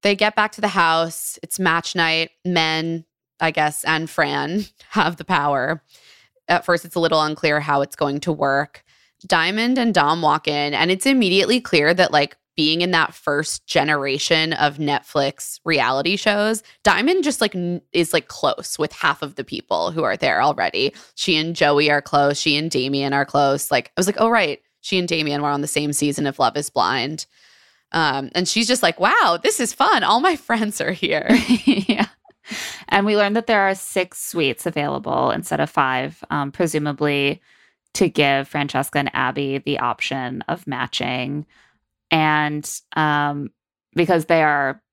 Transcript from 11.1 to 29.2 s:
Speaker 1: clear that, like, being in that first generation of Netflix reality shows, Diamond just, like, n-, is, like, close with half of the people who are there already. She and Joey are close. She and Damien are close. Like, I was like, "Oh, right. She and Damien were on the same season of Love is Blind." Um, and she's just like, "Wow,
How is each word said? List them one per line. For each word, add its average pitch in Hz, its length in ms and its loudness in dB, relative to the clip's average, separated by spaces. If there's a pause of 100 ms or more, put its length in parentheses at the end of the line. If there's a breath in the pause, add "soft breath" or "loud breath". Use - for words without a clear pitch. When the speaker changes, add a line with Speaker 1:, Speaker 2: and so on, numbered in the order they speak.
Speaker 1:
clear 160 320 2
that, 180 200 2
like, 147 240 0 (200)
being 156 260 0
in 180 100 0
that 165 220 0
first - 520 -4
generation 147 880 0
of 143 240 0
Netflix 143 840 -4
reality 143 520 0
shows, 214 460 0 (220 soft breath)
Diamond 262 400 2
just, - 160 -2
like, 208 140 0
n-, 175 280 -4 (100)
is, 170 200 0
like, 160 160 0
close - 500 -4
with 156 140 -2
half - 300 -2
of 143 120 -12
the 135 100 -8
people - 460 -4
who 160 140 -4
are 101 120 0
there 101 240 0
already. 131 540 0 (220 loud breath)
She 170 200 0
and 160 180 -2
Joey 147 360 4
are 147 100 2
close. 143 400 2
She 147 160 0
and 156 140 -4
Damien 139 420 -2
are 139 140 0
close. 143 460 0
Like, 127 160 0
I - 80 -20
was 180 100 0
like, 202 140 -2
"Oh, 226 100 4
right. 190 300 0 (200)
She - 180 -2
and 175 100 -2
Damien 151 340 -2
were 147 60 0
on 143 140 -2
the 143 60 -4
same 147 240 -2
season 143 340 -2
of 135 120 -4
Love 123 180 2
is 147 140 -6
Blind." 127 560 -2 (680 soft breath)
Um, 139 420 0
and 180 140 0
she's 220 200 0
just 247 160 2
like, 170 160 0
"Wow, 208 420 4